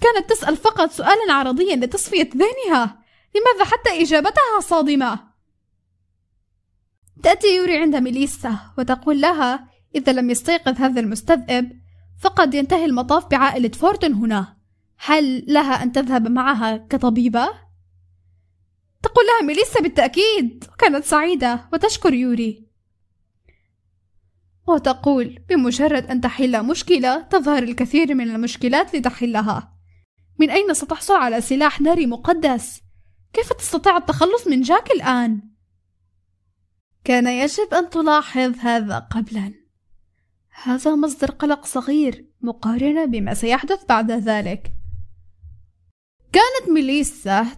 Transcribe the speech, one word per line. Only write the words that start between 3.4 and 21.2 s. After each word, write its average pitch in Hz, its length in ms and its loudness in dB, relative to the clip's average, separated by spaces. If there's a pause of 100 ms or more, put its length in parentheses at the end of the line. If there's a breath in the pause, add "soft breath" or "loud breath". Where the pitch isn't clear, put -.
حتى 427 320 0
إجابتها 403 580 2
صادمة؟ 269 720 0 (1900)
تأتي 370 340 4
يوري 359 200 0
عند 302 200 2
ميليسا 254 640 -2 (200)
وتقول 269 420 0
لها: 277 480 0 (260 soft breath)
"إذا 269 180 2
لم 247 180 0
يستيقظ 262 500 -2
هذا 262 200 0
المستذئب، 247 800 -2 (380 soft breath)
فقد 339 360 2
ينتهي 320 300 0
المطاف 262 420 0
بعائلة 262 420 0
فورتون 330 440 0
هنا. 214 440 -2 (420)
هل 285 500 0
لها 277 340 2
أن 247 100 -2
تذهب 254 360 0
معها 240 480 0
كطبيبة؟" 240 720 0 (1500)
تقول - 240 4
لها 453 200 2
ميليسا: 392 340 0
"بالتأكيد"، 302 840 0 (140)
كانت 302 260 2
سعيدة 285 680 0